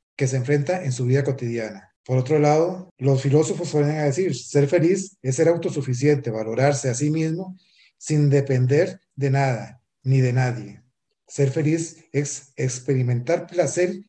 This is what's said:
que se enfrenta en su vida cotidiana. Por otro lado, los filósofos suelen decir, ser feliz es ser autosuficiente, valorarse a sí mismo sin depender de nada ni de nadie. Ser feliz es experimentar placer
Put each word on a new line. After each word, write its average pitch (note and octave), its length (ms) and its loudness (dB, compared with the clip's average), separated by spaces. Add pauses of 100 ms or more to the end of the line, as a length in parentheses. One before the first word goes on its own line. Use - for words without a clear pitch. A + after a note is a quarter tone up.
(160)
que C#3 100 0
se B2+ 100 -2
enfrenta C#3+ 480 0
en C3 80 -4
su B2 120 -4
vida C3 180 2
cotidiana. A#2 600 -6 (200)
Por B2+ 160 -2
otro C#3+ 200 2
lado, D#3+ 500 2 (100)
los C3 220 2
filósofos D#3 480 2
suelen D3 360 0
decir, D3 300 0
ser C#3 340 0
feliz F3+ 540 0
es B2+ 140 -2
ser D#3+ 120 4
autosuficiente, C#3+ 840 0
valorarse B2 580 0
a A#2 60 -2
sí D3 160 -2
mismo D#3+ 460 -4 (420)
sin D3 320 2
depender C#3 680 2 (160)
de C3+ 140 0
nada C3 520 -2 (220)
ni C3 160 4
de B2+ 120 2
nadie. A#2+ 500 -4 (440)
Ser C#3 240 -2
feliz D#3+ 640 -2
es - 440 -6
experimentar C3 920 -2
placer F3+ 440 0 (160)